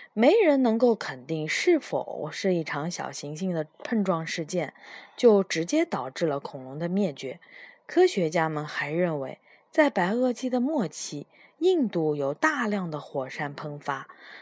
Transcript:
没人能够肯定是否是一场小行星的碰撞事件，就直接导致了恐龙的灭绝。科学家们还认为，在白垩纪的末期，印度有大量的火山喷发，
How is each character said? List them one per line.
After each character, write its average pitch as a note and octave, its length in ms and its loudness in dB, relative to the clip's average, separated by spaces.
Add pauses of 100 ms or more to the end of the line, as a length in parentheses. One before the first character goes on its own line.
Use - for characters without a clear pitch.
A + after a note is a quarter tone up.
(120)
没 B3 200 6
人 D#4 300 6
能 A3+ 140 4
够 A#3+ 180 4
肯 C3 320 -10
定 D#3 220 -4
是 E4+ 300 4
否 - 520 -4
是 F#3 240 0
一 E3 80 0
场 D3+ 280 -4
小 C3+ 200 -8
行 D3 240 -10
星 F3+ 200 -4
的 D#3 120 -2 (120)
碰 G#3+ 260 0
撞 E3 220 0
事 D#3+ 180 -6
件， D#3 300 -4 (420)
就 G#3 260 6
直 E3 220 -2
接 D#4 220 2
导 C3 240 -6
致 E3+ 160 -2
了 C#3+ 120 0
恐 C#3 240 -12
龙 C3 160 -10
的 E3+ 120 -4
灭 F#3+ 200 0
绝。 C3+ 300 -10 (460)
科 F4+ 180 6
学 F#3 240 2
家 D#3+ 200 2
们 D3+ 180 -4
还 D3 240 -6
认 D#3+ 300 0
为， C3 180 -8 (320)
在 D4+ 180 4
白 F#3 240 0
垩 B3 200 0
纪 B3 180 -4
的 B3 80 0
末 B3+ 300 0
期， - 400 -10 (300)
印 E4 300 2
度 D#3 280 0
有 C#3 180 -2
大 C#4+ 320 0
量 G3 240 -2
的 D3+ 80 -6
火 C3+ 300 -8
山 C#3+ 260 -6
喷 D3 240 -10
发， C3+ 300 -8 (340)